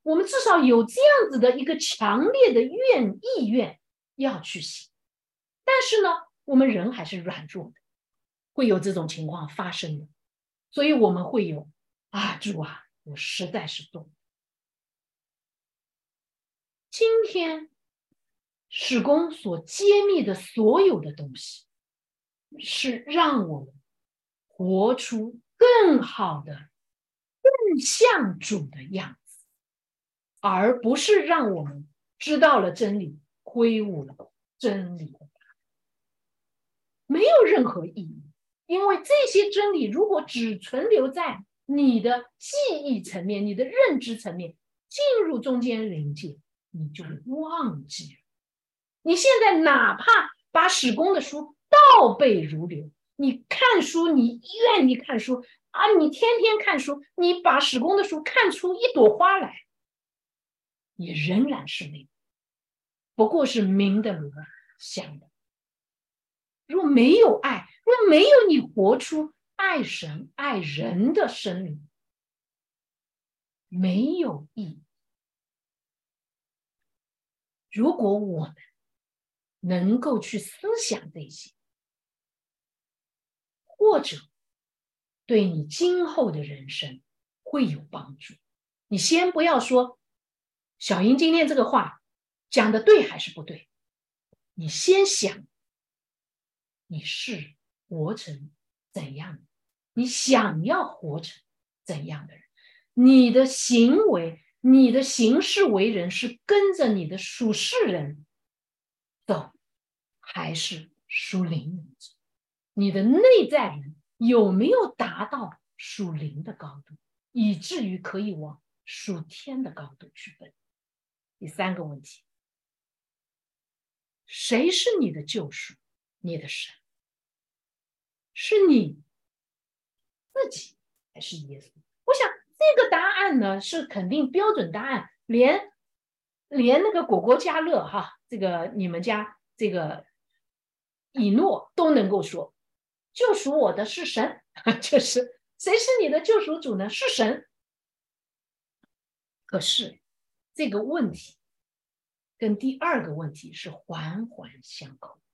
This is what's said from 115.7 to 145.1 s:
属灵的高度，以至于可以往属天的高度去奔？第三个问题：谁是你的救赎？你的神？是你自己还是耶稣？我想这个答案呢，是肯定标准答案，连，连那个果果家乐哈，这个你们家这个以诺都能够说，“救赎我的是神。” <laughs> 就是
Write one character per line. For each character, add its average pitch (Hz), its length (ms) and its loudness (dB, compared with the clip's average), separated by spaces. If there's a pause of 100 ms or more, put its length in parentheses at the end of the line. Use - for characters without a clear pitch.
属 185 340 -10
灵 147 320 -10
的 214 100 -16
高 143 320 -18
度， 151 100 -20 (360)
以 214 240 0
至 285 280 -8
于 185 140 -6
可 190 220 -10
以 208 160 -8
往 151 260 -14 (240)
属 - 360 -12
天 262 420 -12
的 156 80 -10
高 139 260 -20
度 - 160 -20
去 - 260 -20
奔？ - 140 -20 (840)
第 175 80 -16
三 185 260 -6
个 175 100 -10
问 147 200 -14
题： - 200 -20 (2000)
谁 254 420 -2
是 403 300 -2
你 202 120 -2
的 151 120 -12
救 147 260 -10
赎？ - 240 -18 (460)
你 165 180 -10
的 147 100 -14
神？ - 240 -14 (1600)
是 392 320 2
你 214 340 2 (1300)
自 539 160 -2
己 - 260 -18 (380)
还 - 40 -20
是 - 180 -14
耶 139 220 -18
稣？ - 120 -20 (340)
我 523 80 2
想 523 160 2 (300)
这 605 240 6
个 - 80 2
答 330 120 2
案 381 360 0
呢， 196 200 -2
是 311 280 -8
肯 185 200 -8
定 262 220 -2
标 403 240 0
准 175 180 -4
答 214 120 -8
案， 262 260 -8 (160)
连， 262 480 2 (760)
连 277 360 2
那 427 100 0
个 339 100 -2
果 185 160 0
果 240 180 4
家 320 220 -4
乐 311 280 -2
哈， - 320 -10 (100)
这 233 80 -12
个 175 380 -4
你 190 120 -4
们 170 140 -6
家 214 380 -6 (180)
这 208 140 -2
个 160 340 -8 (1080)
以 208 200 0
诺 320 440 0
都 330 180 2
能 208 140 2
够 190 140 -2
说 - 320 -10 (600)
，“救 453 200 2
赎 294 260 -2
我 202 140 2
的 208 120 -4
是 339 200 -10
神。” - 360 -6 (240)
<laughs> - 160 0
就 - 180 2
是 - 420 -4 (160)